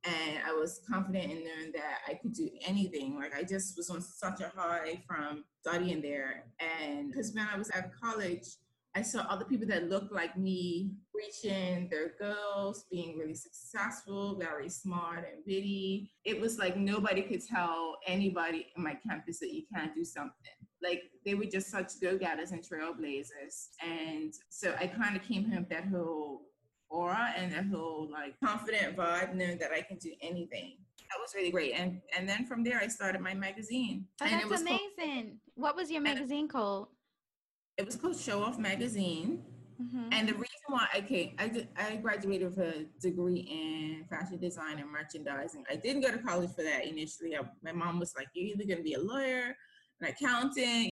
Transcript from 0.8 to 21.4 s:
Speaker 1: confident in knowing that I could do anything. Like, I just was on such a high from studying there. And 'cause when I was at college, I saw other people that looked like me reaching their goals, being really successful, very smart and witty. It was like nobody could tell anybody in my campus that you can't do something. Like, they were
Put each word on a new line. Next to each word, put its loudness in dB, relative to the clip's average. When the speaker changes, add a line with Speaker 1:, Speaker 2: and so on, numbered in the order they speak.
Speaker 1:
confident 2
in -6
knowing -6
that -2
I -2
could -4
do 0
anything. 2
Like, -4
I 0
just -2
was -4
on -2
such -6
a -4
high -2
from -4
studying 2
there. -2
And -2
'cause -2
when 0
I 0
was -2
at -2
college, -2
I 2
saw 0
other 0
people 2
that 2
looked 2
like 0
me 2
reaching 0
their 0
goals, 0
being -4
really -2
successful, -4
very -2
smart -2
and -14
witty. 0
It 0
was 2
like 2
nobody 4
could -2
tell 2
anybody 2
in -2
my 0
campus -4
that -2
you -4
can't -2
do 0
something. -8
Like, -2
they 2
were 2